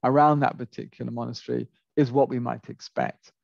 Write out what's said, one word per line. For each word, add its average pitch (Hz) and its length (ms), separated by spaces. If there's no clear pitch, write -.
around 147 360
that - 160
particular 120 540
monastery, 117 560
is 135 160
what 143 180
we 127 100
might 120 300
expect - 640